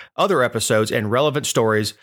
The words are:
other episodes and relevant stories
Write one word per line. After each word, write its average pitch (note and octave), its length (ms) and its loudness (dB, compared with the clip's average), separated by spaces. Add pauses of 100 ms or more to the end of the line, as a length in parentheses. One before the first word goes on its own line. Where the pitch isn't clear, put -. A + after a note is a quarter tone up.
(160)
other E3+ 260 2
episodes A2+ 500 0
and G#2+ 180 -2
relevant C#3 360 0
stories G#2+ 560 0